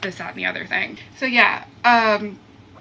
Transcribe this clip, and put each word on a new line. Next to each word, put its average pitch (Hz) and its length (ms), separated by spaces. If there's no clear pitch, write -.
this, 185 140
that, 165 160
and - 60
the 185 80
other - 200
thing." - 320
So, 269 80
yeah, 240 380
um, 214 520